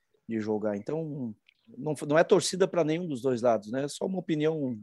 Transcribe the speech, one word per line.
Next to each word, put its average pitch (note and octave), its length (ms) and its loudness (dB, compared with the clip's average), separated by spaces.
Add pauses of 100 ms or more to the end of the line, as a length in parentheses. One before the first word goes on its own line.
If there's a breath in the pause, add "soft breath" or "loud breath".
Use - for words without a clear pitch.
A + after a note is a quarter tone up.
(300)
de A2+ 120 -2
jogar. G#2 360 -2
Então, C#3+ 580 -6 (420)
não, D3 180 -4 (120)
não D3 120 4
é F3 60 8
torcida F#3 440 4
pra E3+ 160 0
nenhum D#3+ 220 -2
dos C#3 160 -4
dois B2 200 0
lados, A2 280 2
né? C3+ 140 -2
É C#3+ 40 -4
só - 180 -6
uma F#3+ 120 -2
opinião. D3+ 640 -2